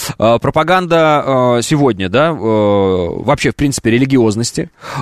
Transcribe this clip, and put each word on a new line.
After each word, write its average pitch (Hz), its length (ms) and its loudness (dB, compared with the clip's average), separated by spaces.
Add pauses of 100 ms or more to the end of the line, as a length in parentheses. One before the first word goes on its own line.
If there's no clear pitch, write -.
(180)
Э, 117 220 2
пропаганда, 156 1160 0
э, 117 40 -2
сегодня, 120 460 0
да, 139 220 2
э, 160 40 -4
вообще, 101 1160 0
в - 60 -6
принципе, 139 340 -2
религиозности. 120 800 0 (320)